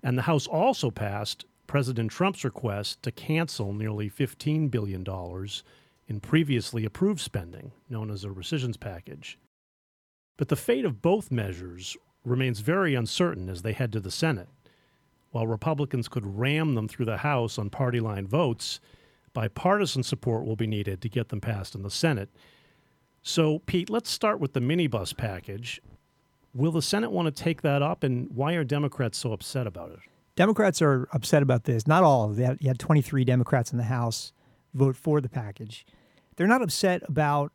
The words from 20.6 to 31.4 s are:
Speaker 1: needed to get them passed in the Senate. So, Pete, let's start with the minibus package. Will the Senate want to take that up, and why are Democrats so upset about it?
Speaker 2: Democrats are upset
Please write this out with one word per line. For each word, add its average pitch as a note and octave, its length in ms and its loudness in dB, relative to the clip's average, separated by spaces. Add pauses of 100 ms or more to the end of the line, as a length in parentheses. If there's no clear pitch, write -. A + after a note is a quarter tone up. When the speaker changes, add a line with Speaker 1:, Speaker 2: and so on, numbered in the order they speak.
Speaker 1:
needed G2+ 360 -2
to A#2 60 -4
get A2+ 220 -2
them G2+ 100 -4
passed G2+ 360 -6
in G2 80 -8
the G2 80 -8
Senate. A#2+ 380 0 (920)
So, D#3 380 2
Pete, F3+ 320 -2
let's A3+ 180 -2
start G#3+ 300 0
with C#3 140 -2
the C3+ 60 0
minibus B2 560 0
package. G#2 680 -8 (720)
Will C#3+ 180 2
the D#3+ 100 2
Senate G#3+ 300 0
want F3 160 0
to C#3+ 160 -6
take E3 180 0
that C#3+ 220 4
up, D#3+ 200 -2
and B2 280 0
why C#3+ 220 0
are E3 100 0
Democrats C3+ 560 -2
so A#2+ 120 -2
upset A#2+ 360 -4
about E2+ 240 -10
it? F#2 80 -18 (360)
Speaker 2:
Democrats G3+ 460 4
are C#3 320 4
upset C#3+ 300 4